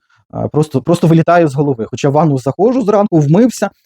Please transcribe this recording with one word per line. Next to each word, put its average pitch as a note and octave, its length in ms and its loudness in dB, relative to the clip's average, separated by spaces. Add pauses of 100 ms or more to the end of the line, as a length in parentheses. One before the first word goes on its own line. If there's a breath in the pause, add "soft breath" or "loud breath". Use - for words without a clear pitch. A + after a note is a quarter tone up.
(340)
е, A2+ 180 -6
просто, C#3+ 300 -2
просто E3+ 260 0
вилітає E3 400 2
з C3 80 -6
голови. C#3 340 -2
Хоча C#3+ 200 -4
в - 20 -2
ванну D3 260 2
заходжу A3 440 -2
зранку, G3+ 380 0
вмився, G3+ 500 0 (160)